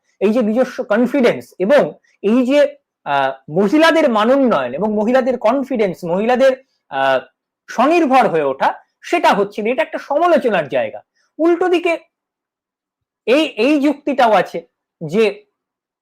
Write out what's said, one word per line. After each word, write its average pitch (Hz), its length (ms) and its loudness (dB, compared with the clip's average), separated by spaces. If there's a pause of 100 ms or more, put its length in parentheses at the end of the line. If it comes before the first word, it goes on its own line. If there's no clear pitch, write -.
(200)
এই 208 120 0
যে 247 100 0
নিজস্ব 240 420 -2
কনফিডেন্স 220 760 0
এবং 196 340 2 (300)
এই 233 240 2
যে, 285 300 2 (280)
আহ, 139 480 -4
মহিলাদের 302 580 2
মানোন্নয়ন 214 640 0
এবং 208 200 -4
মহিলাদের 240 440 0
কনফিডেন্স, 220 680 -2
মহিলাদের, 233 600 0 (240)
আহ, 135 300 0 (520)
স্বনির্ভর 269 580 2
হয়ে 160 140 0
ওঠা, 143 380 -2 (220)
সেটা 330 300 0
হচ্ছে 202 300 -4
না। 214 80 -2
এটা 262 120 -2
একটা - 160 -8
সমালোচনার 269 680 0
জায়গা। 110 340 -4 (360)
উল্টো 339 300 0
দিকে 339 300 -2 (1300)
এই, 277 180 4
এই 277 360 0
যুক্তিটাও 262 520 0
আছে 175 340 -2 (340)
যে 190 440 -2 (580)